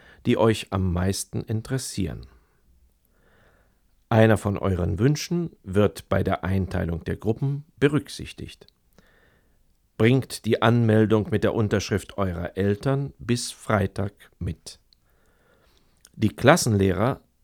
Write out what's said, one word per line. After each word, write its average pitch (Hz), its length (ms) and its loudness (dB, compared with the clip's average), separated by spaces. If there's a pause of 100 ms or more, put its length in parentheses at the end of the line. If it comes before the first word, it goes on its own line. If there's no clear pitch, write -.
(260)
die 123 100 4
euch 110 340 2
am 95 220 0
meisten 95 480 -4
interessieren. 110 840 -6 (1800)
Einer 113 260 6
von 101 220 -2
euren 90 400 -2
Wünschen 151 640 -2
wird 98 480 0
bei 92 120 0
der 92 220 -2
Einteilung 90 600 -2
der 87 120 -6
Gruppen 139 480 -4 (140)
berücksichtigt. - 880 -4 (1300)
Bringt 120 480 2
die 107 160 0
Anmeldung 110 680 4
mit 107 120 0
der 104 120 0
Unterschrift 104 640 -2
eurer 90 400 -4
Eltern 135 600 -2
bis 120 320 -4
Freitag 98 600 -2 (260)
mit. - 400 -10 (1400)
Die 110 140 0
Klassenlehrer 104 960 2 (220)